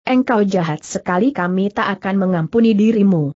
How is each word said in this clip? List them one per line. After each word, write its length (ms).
"Engkau 380
jahat 420
sekali, 480
kami 380
tak 320
akan 160
mengampuni 560
dirimu. 640